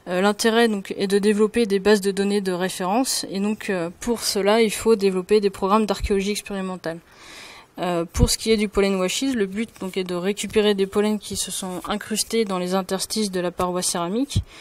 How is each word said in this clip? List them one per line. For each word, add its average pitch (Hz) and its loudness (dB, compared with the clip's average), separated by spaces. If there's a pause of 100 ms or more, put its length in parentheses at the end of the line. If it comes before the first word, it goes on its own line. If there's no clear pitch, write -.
Euh, 180 0
l'intérêt, 220 4
donc, 196 -4
est 202 -2
de 196 4
développer 214 4
des 196 2
bases 208 6
de 196 -2
données 202 0
de 190 -2
référence, 185 -2
et 196 -4
donc, 208 -2
euh, 175 -2 (100)
pour 233 -2
cela, 208 2
il 214 4
faut 226 2
développer 196 2
des 202 2
programmes 202 2
d'archéologie 196 -2
expérimentale. 185 -6 (800)
Euh, 170 -2
pour - 4
ce - -2
qui 220 0
est 220 4
du 208 0
pollen 196 2
washes, 190 -2
le 202 0
but, 208 -6 (120)
donc, 190 -6
est 185 -2
de 180 -6
récupérer 208 0
des 196 0
pollens 208 0
qui - -10
se - -6
sont 180 -8
incrustés 214 -2
dans 190 -2
les 180 -2
interstices 196 -2
de 185 -4
la 175 -2
paroi 180 -2
céramique, 185 -2 (240)